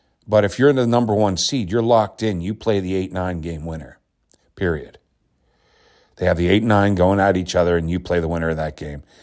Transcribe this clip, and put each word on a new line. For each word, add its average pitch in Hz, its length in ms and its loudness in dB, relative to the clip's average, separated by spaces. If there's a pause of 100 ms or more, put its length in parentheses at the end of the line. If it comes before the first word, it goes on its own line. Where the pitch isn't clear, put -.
(280)
But 104 160 4
if 98 140 -4
you're 139 120 4
in 139 60 4
the 123 120 2
number 117 260 2
one 101 240 0
seed, 110 320 -4
you're 113 140 0
locked 113 400 2
in. 98 180 -2
You 101 140 -6
play 107 240 -2
the 92 160 -4
eight, 92 160 -4
nine 90 300 -4
game 80 240 -8
winner, 80 340 -12 (560)
period. 85 420 -4 (1200)
They 90 100 -4
have 87 120 2
the 87 100 0
eight 104 160 2
and 113 60 0
nine 101 260 4
going 95 240 4
at 95 180 4
each 92 180 -4
other, 87 220 4
and 82 140 -2
you 90 80 -2
play 87 200 -2
the 80 80 -2
winner 82 220 -2
of 80 80 -2
that 78 180 -8
game. 73 280 -12 (200)